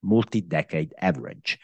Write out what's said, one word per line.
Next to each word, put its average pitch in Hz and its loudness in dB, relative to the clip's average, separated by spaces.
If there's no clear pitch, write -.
multi-decade 85 0
average. - -2